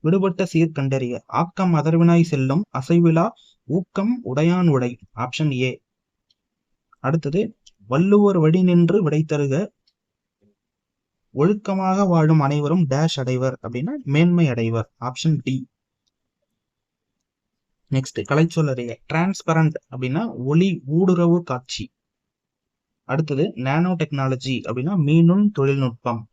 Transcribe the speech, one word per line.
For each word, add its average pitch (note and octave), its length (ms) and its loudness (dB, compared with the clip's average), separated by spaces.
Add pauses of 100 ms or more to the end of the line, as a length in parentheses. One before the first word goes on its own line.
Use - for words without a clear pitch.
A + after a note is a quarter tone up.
விடுபட்ட F#3 420 0
சீர் D#3+ 300 0
கண்டறிக. C3 400 -4 (180)
ஆக்கம் F3 400 0
அதர்வினாய் E3 560 4
செல்லும் C#3 420 0
அசைவிலா E3 540 2 (420)
ஊக்கம் G3 460 -2 (100)
உடையான் E3+ 440 2
உடை, B2+ 220 2 (260)
ஆப்ஷன் C3 420 -4
ஏ. B2+ 140 -2 (1300)
அடுத்தது, D#3+ 360 -2 (480)
"வள்ளுவர் F#3+ 500 4
வழி D#3+ 240 4
நின்று F3 400 4
விடை D3+ 200 0
தருக, D3 320 -2 (1800)
ஒழுக்கமாக F#3+ 720 0
வாழும் D#3+ 340 4
அனைவரும் D3 460 0
டேஷ் C#3+ 320 0
அடைவர்" B2+ 420 -2
அப்படின்னா B2+ 340 -8 (100)
மேன்மை E3+ 440 2
அடைவர், A2+ 400 -2 (120)
ஆப்ஷன் C3+ 420 -4
டி. C3 140 -4 (2250)
நெக்ஸ்ட், C3+ 340 -4
கலைச்சொல் D#3 460 0
அறிக. A#2+ 200 -6 (160)
டிரான்ஸ்பரண்ட் D#3+ 680 -2 (100)
அப்படின்னா B2+ 360 -6 (220)
ஒளி D#3+ 240 2 (200)
ஊடுருவு F3 540 2
காட்சி. B2 420 -10 (1200)
அடுத்தது, D3 360 -2 (100)
நானோ D3 400 -2
டெக்னாலஜி C3+ 680 -4
அப்படின்னா B2+ 380 -6
மீனுண் E3+ 520 4
தொழில்நுட்பம். C3+ 680 -2 (120)